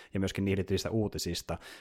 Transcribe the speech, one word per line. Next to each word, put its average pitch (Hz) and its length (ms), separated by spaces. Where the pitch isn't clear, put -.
ja 98 60
myöskin 95 240
niihin 98 120
liittyvistä 95 340
uutisista. 87 680